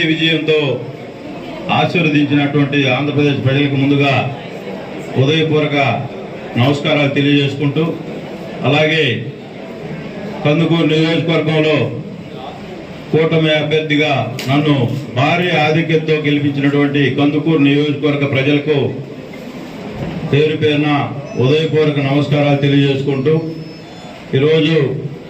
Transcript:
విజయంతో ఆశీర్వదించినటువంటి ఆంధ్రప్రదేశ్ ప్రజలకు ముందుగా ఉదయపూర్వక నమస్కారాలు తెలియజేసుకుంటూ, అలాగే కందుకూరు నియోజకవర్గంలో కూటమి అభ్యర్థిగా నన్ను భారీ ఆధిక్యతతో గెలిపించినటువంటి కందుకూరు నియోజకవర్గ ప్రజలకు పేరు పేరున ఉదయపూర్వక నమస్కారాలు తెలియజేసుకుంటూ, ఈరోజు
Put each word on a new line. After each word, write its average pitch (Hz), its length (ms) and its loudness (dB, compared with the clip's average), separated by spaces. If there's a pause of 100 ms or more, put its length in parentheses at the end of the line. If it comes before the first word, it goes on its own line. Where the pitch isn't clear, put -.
(100)
విజయంతో 156 500 2 (1200)
ఆశీర్వదించినటువంటి 147 960 2 (180)
ఆంధ్రప్రదేశ్ 143 500 0
ప్రజలకు 135 360 2
ముందుగా 139 320 2 (1080)
ఉదయపూర్వక 147 560 2 (840)
నమస్కారాలు 143 580 2
తెలియజేసుకుంటూ, 143 680 2 (840)
అలాగే 156 380 2 (1400)
కందుకూరు 160 500 2
నియోజకవర్గంలో 156 840 2 (1300)
కూటమి 160 380 4 (100)
అభ్యర్థిగా 151 500 0 (380)
నన్ను 147 260 4 (440)
భారీ 170 280 2 (160)
ఆధిక్యతతో 156 540 2 (100)
గెలిపించినటువంటి 143 720 2 (160)
కందుకూరు 147 520 2
నియోజకవర్గ 143 560 2 (100)
ప్రజలకు 143 420 2 (1600)
పేరు 156 280 4
పేరున 151 300 2 (540)
ఉదయపూర్వక 147 540 2 (120)
నమస్కారాలు 143 540 2
తెలియజేసుకుంటూ, 139 680 2 (1040)
ఈరోజు 156 400 4 (540)